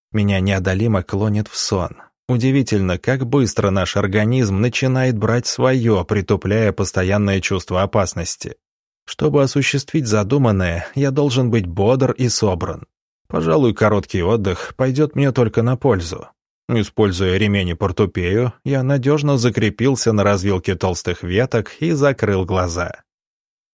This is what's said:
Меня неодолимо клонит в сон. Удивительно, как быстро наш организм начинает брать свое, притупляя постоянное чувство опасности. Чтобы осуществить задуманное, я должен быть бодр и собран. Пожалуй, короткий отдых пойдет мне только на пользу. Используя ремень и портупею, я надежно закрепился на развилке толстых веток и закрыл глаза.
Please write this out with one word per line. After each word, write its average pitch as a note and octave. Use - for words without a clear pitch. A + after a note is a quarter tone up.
Меня G2+
неодолимо F#2+
клонит G#2+
в -
сон. F2+
Удивительно, A2+
как C3
быстро A#2
наш F#2+
организм G#2
начинает B2+
брать A2+
свое, A#2
притупляя G#2
постоянное G2
чувство F#2
опасности. -
Чтобы C#3+
осуществить C#3
задуманное, G#2
я C#3
должен C3
быть A2
бодр A#2
и B2
собран. F2
Пожалуй, D#3+
короткий G2+
отдых G2
пойдет C3
мне C3+
только A#2
на B2
пользу. F#2+
Используя G2
ремень G2+
и E2+
портупею, G2
я C3+
надежно C#3+
закрепился A2+
на G2+
развилке G2
толстых F2+
веток G#2
и E3
закрыл A2+
глаза. F2+